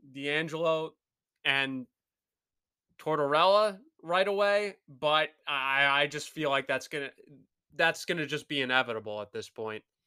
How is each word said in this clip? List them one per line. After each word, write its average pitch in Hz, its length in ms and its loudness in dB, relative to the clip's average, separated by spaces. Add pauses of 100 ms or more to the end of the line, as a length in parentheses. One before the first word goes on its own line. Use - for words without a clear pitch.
(120)
DeAngelo 156 800 -2 (540)
and 135 420 -2 (1120)
Tortorella 170 800 2 (240)
right 180 260 0
away, 202 480 0 (240)
but 151 300 2 (160)
I, 139 560 4
I 147 40 4
just 147 240 -8
feel 151 200 -2
like 139 180 0
that's 131 180 -2
gonna, 143 240 -8 (640)
that's 165 300 0
gonna 165 220 -4
just 143 220 -8
be 143 120 -4
inevitable 117 600 -2
at 104 120 -12
this 110 160 -10
point. 107 340 -10 (240)